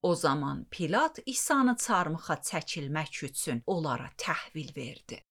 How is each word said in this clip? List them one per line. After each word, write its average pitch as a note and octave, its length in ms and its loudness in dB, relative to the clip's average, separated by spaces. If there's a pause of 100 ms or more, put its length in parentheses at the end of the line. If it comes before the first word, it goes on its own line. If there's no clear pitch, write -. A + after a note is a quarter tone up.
O F3 120 4
zaman C#3+ 560 0
Pilat G#3+ 560 0
İsanı B3+ 500 4
çarmıxa E3+ 580 0
çəkilmək D3 880 -4
üçün B2 420 -2
onlara D3+ 420 0 (100)
təhvil - 580 -4
verdi. - 540 -12